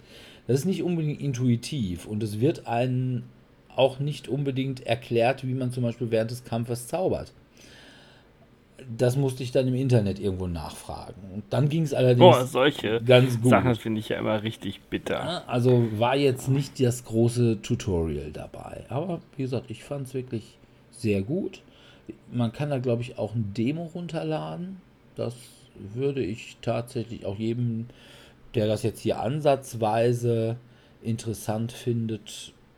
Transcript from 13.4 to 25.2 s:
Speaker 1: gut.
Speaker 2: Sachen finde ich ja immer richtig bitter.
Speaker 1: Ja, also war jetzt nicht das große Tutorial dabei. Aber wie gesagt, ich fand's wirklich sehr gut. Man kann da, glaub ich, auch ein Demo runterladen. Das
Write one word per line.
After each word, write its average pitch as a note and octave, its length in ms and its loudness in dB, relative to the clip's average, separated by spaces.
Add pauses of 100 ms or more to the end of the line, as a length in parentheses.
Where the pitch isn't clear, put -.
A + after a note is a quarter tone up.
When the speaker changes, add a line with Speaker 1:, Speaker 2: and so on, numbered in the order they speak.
Speaker 1:
gut. B2 80 4
Speaker 2:
Sachen B2 260 6
finde A2 260 -2
ich - 80 -6
ja - 100 -2
immer A2 240 0
richtig G#2+ 380 -6
bitter. - 340 -4
Speaker 1:
Ja, - 320 -6
also B2 400 4 (100)
war B2 200 2
jetzt C3+ 320 2
nicht C#3 320 0
das A#2+ 240 2
große A#2 560 2
Tutorial D#2+ 720 -2
dabei. - 560 -14
Aber E3 320 -6 (160)
wie C3+ 60 -4
gesagt, B2 280 -6
ich - 140 -16
fand's C#3 280 -10
wirklich B2 440 -8 (340)
sehr G2+ 300 0
gut. C#3+ 420 -6 (680)
Man A#2+ 200 -2
kann D3 180 -6
da, C3+ 100 -2
glaub A#2+ 200 0
ich, A#2+ 180 -10
auch G#2+ 160 -6
ein G#2 200 -4
Demo C#3+ 320 -2
runterladen. D#3+ 960 -8 (340)
Das A#2 200 -6 (580)